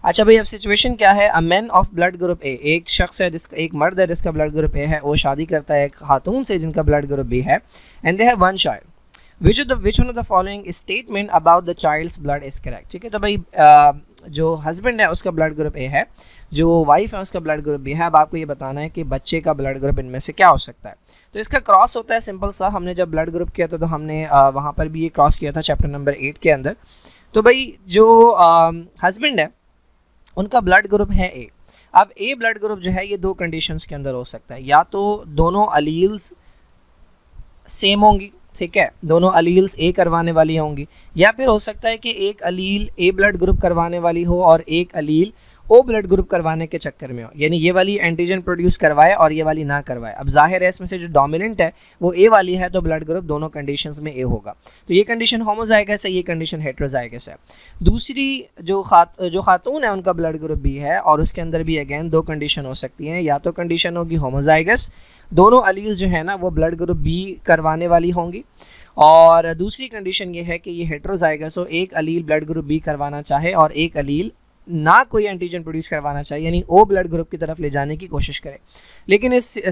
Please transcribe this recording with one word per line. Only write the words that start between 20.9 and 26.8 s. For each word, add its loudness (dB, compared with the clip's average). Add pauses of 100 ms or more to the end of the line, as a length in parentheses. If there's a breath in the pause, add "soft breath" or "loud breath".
तो -10
इसका -4
cross 2
होता -4
है -2
simple -8
सा, -4
हमने -6
जब -2
blood -4
group -6
किया -4
था -8
तो -4
हमने, -6
अ, 4
वहाँ -4
पर -4
भी -6
ये -4
cross 2
किया -8
था -6
चैप्टर -2
number -4
eight -8
के 0
अंदर। -2 (580 soft breath)